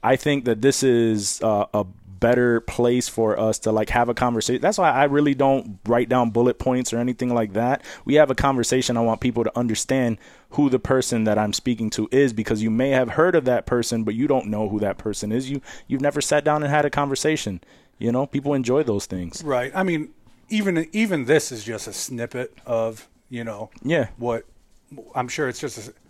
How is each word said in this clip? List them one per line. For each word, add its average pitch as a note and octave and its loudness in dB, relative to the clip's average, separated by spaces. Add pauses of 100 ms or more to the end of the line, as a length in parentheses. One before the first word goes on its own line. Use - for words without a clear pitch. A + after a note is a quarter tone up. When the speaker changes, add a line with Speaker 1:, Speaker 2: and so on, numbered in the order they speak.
Speaker 1:
I B2+ 4
think C#3+ 0
that A2 0
this C3+ 2
is, A2+ 2
uh, G#2 2
a G#2 0
better A#2 0
place A#2+ 0
for A2 0
us A2 0
to, A2 -2
like, G#2+ 0
have A#2+ 2
a A#2+ 0
conversation. A#2+ 0
That's F#3 0
why F3 4
I C3+ 4
really C#3+ 2
don't C3+ 0
write A#2+ 2
down B2 2
bullet A#2+ 2
points B2+ -2
or A#2 -2
anything B2 -2
like A2+ 0
that. A#2+ 0 (220)
We C3+ 0
have D3 8
a - 2
conversation. C3 0
I A#2 2
want A2+ 2
people A#2 0
to - -4
understand A#2+ 0 (320)
who D3 2
the B2+ 2
person B2 0
that G#2+ 2
I'm G#2+ 0
speaking A2+ -2
to G#2+ -4
is, C3+ 4
because G#2+ -2
you A2 0
may B2 2
have C3 2
heard F3 2
of D#3 2
that B2 0
person, A#2 0
but G#2+ -2
you B2 0
don't C#3+ 2
know G#2+ -2
who G#2 -2
that G2 -2
person G#2+ -6
is. B2+ -2
You, C#3 -6 (260)
you've C3 -2
never C#3+ 0
sat C#3+ 0
down D3+ 2
and C#3+ -2
had D3+ 2
a D3 0
conversation. C#3 -2 (380)
You A2+ -2
know, C3 0
people C#3+ -2
enjoy C3 0
those G#2+ -2
things. F2+ -10
Speaker 2:
Right. C3 -2
I F#3+ 0
mean, E3+ -2 (380)
even, F#3+ -2
even F#3+ 0
this C#3+ 2
is A2 -10
just A2 -8
a G#2+ -14
snippet A#2+ -8 (140)
of, A2+ -2 (220)
you A#2 -10
know, G#2+ -10 (120)
Speaker 1:
Yeah. C#3 2
Speaker 2:
what, A#2 -4 (680)
I'm B2 -2
sure C#3 -4
it's B2 -8
just A2+ -10
a, - -20 (180)